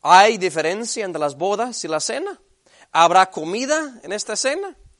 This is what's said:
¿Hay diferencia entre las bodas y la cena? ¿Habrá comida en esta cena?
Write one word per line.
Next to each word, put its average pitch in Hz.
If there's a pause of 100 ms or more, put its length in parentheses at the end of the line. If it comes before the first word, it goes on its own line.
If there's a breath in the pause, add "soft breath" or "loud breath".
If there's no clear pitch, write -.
¿Hay 196
diferencia 185
entre 170
las 147
bodas 208
y 165
la 156
cena? 330 (560 loud breath)
¿Habrá 175
comida 247
en 165
esta 208
cena? 330 (240)